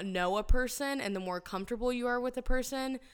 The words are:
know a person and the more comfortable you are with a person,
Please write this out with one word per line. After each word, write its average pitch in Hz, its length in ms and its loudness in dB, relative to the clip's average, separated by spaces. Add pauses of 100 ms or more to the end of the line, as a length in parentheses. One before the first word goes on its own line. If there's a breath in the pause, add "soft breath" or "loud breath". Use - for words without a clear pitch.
know 185 360 0
a 214 40 0
person 254 580 4
and 202 140 -2
the 190 60 -2
more 180 200 -4
comfortable 214 520 -4
you 247 160 -2
are 247 120 0
with 254 160 -4
a 254 60 -6
person, 262 560 0 (160 loud breath)